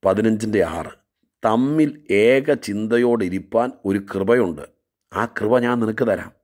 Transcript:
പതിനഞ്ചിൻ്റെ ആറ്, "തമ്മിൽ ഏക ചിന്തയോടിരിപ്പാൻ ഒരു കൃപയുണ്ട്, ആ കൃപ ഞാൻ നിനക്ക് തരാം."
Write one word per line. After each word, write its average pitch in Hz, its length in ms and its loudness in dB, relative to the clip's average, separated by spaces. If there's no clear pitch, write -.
പതിനഞ്ചിൻ്റെ 107 640 0
ആറ്, 80 260 -10
"തമ്മിൽ 139 460 2
ഏക 131 300 4
ചിന്തയോടിരിപ്പാൻ 110 1080 -2
ഒരു 98 200 0
കൃപയുണ്ട്, 95 600 0
ആ 98 200 -2
കൃപ 110 280 0
ഞാൻ 120 200 0
നിനക്ക് 110 280 -2
തരാം." 95 240 -4